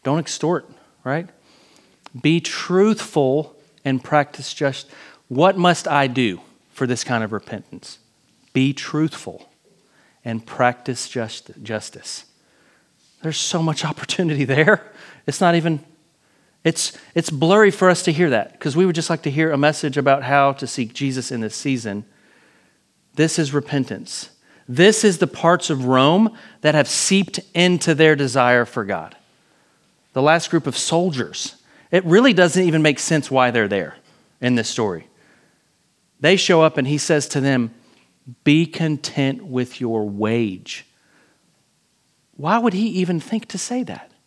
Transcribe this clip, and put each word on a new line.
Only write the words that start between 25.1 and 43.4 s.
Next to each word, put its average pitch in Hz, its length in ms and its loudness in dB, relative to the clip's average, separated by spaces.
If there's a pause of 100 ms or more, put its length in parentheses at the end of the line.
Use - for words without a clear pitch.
the 175 80 2
parts 170 440 0
of 131 160 -2
Rome 151 500 4 (240)
that 151 140 2
have 147 140 2
seeped - 520 0 (140)
into 170 400 2
their 156 200 6
desire 123 520 2
for 113 180 -8
God. 85 320 -8 (1000)
The 131 80 0
last 160 280 2
group 160 160 0
of 131 120 -6
soldiers. 160 760 -4 (340)
It 180 160 2
really 226 260 6
doesn't 180 320 4
even 160 160 2
make 151 180 2
sense - 320 -2
why 127 200 2
they're 113 180 0
there 95 280 -4 (440)
in 127 140 0
this 113 160 -2
story. 92 380 -4 (1120)
They 180 180 4
show 175 260 4
up 156 160 2
and 131 100 -2
he 147 80 0
says 147 320 0
to 143 120 -2
them, 131 340 0 (680)
"Be 156 220 4
content 147 800 -4
with 127 360 -6
your 113 280 -4
wage." 104 800 -4 (1500)
Why 170 220 0
would 226 140 2
he 208 160 0
even 180 320 -2
think 220 280 -6